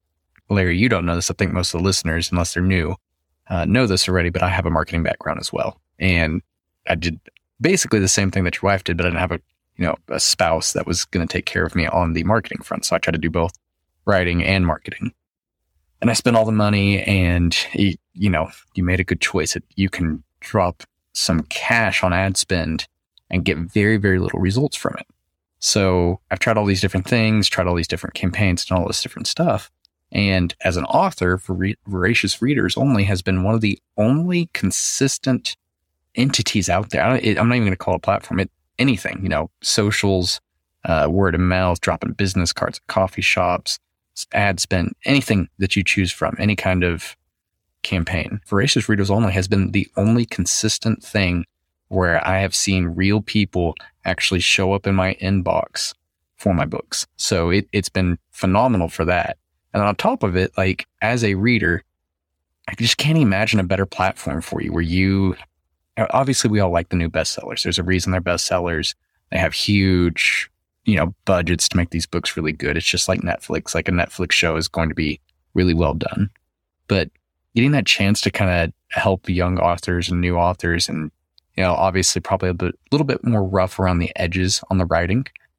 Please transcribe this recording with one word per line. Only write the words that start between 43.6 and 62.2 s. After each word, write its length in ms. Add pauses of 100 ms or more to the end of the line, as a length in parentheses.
s-, 180
ad 260
spend, 340 (120)
anything 520
that 180
you 80
choose 280
from, 280
any 160
kind 280
of 340 (640)
campaign. 680
Voracious 400
Readers 240
Only 220
has 140
been 240
the 260
only 280
consistent 760
thing 420 (440)
where 380
I 120
have 160
seen 320
real 340
people 540 (300)
actually 340
show 340
up 140
in 80
my 200
inbox 800 (440)
for 160
my 120
books. 400 (120)
So 320
it, 220
it's 180
been 280 (140)
phenomenal 560
for 180
that. 320 (360)
And 100
on 120
top 280
of 140
it, 200
like, 300 (140)
as 220
a 120
reader, 480 (840)